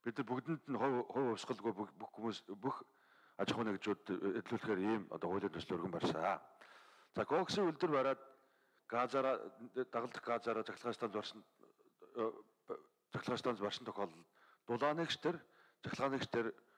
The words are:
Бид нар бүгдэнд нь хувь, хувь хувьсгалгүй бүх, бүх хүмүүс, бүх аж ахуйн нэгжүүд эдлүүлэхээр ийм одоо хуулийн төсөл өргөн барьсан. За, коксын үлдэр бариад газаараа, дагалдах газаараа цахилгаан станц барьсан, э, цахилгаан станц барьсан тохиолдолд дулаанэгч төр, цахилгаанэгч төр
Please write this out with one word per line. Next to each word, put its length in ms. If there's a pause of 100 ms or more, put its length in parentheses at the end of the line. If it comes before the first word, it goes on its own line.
Бид 140
нар 140
бүгдэнд 320
нь 160
хувь, 320
хувь 240
хувьсгалгүй 400
бүх, 240
бүх 160
хүмүүс, 240 (160)
бүх 200 (600)
аж 160
ахуйн 160
нэгжүүд 360 (360)
эдлүүлэхээр 400
ийм 220 (100)
одоо 160
хуулийн 240
төсөл 240
өргөн 160
барьсан. 480 (760)
За, 120
коксын 400
үлдэр 240
бариад 300 (640)
газаараа, 480 (560)
дагалдах 320
газаараа 400
цахилгаан 320
станц 180
барьсан, 300 (720)
э, 160 (800)
цахилгаан 320
станц 160
барьсан 260
тохиолдолд 420 (440)
дулаанэгч 480
төр, 160 (480)
цахилгаанэгч 480
төр 240 (220)